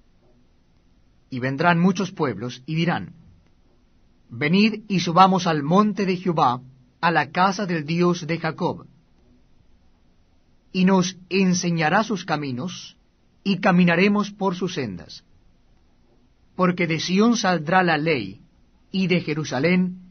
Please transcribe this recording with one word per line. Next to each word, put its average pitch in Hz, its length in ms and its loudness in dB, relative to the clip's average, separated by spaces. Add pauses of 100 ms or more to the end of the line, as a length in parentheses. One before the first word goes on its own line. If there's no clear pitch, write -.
(1300)
Y 127 100 -8
vendrán 151 400 2
muchos 185 320 2
pueblos, 120 540 -6
y 160 100 -6
dirán, 160 380 -2 (1160)
Venid 190 580 0
y 190 140 0
subamos 185 440 4
al 160 160 0
monte 196 440 2
de 185 120 -2
Jehová, 156 440 0 (380)
a 170 120 0
la 156 200 0
casa 190 340 0
del 170 200 -4
Dios 175 400 0
de 165 140 -4
Jacob. 160 480 -6 (1800)
Y 185 140 2
nos 185 320 2 (120)
enseñará 180 760 2
sus 214 220 -6
caminos, 147 720 -6 (460)
y 196 160 -2
caminaremos 190 720 2
por 190 240 -4
sus 180 180 -6
sendas. 95 500 -10 (1300)
Porque 180 320 0
de 160 120 -2
Sión 208 380 2
saldrá 185 460 0
la 165 140 2
ley, 135 440 -4 (500)
y 190 160 0
de 170 140 2
Jerusalén 156 880 -2